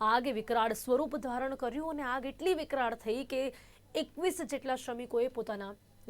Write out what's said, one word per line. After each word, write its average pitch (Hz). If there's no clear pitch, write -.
આગે 226
વિકરાળ 220
સ્વરૂપ 254
ધારણ 262
કર્યું 269
અને 302
આગ 254
એટલી 311
વિકરાળ 269
થઈ 226
કે 262
એકવીસ 330
જેટલા 269
શ્રમિકોએ 247
પોતાના 208